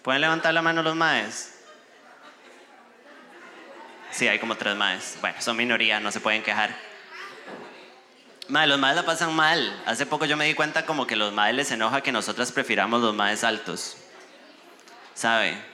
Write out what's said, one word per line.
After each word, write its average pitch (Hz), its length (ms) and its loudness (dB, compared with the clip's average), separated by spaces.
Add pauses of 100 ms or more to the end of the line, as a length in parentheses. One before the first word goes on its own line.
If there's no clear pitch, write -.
¿Pueden 135 200 0
levantar 165 320 2
la 165 80 4
mano 165 220 2
los 160 120 0
maes? 131 580 0 (2500)
Sí, 123 160 0
hay 104 120 2
como 113 160 -4
tres 104 200 -2
maes. 98 460 -2
Bueno, 92 200 -4
son 120 140 -2
minoría, 113 440 2
no 104 120 -2
se 110 80 -6
pueden 107 240 0
quejar. 107 320 0 (1800)
Mae, 151 160 4
los 139 100 4
maes 139 200 4
la 175 60 0
pasan 165 300 0
mal. 156 520 2
Hace 117 200 0
poco 151 200 0
yo 151 100 2
me 151 100 0
di 151 80 2
cuenta 156 320 0
como 147 220 0
que 113 80 -2
los 104 160 2
maes 107 240 2
les 139 160 0
enoja 117 300 0
que 139 100 -2
nosotras 113 400 -2
prefiramos 117 500 2
los 110 140 2
maes 107 300 2
altos. 104 500 -4 (1160)
¿Sabe? 107 440 2 (160)